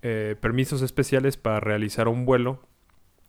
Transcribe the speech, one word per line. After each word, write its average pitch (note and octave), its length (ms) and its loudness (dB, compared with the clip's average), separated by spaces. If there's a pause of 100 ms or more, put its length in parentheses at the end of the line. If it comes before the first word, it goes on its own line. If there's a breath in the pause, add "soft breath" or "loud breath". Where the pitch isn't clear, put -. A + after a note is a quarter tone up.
eh, G#2+ 380 -4
permisos C3 420 0
especiales C3 540 0
para G#2+ 240 -2
realizar G#2+ 480 0
un B2 160 0
vuelo, B2+ 420 0 (640)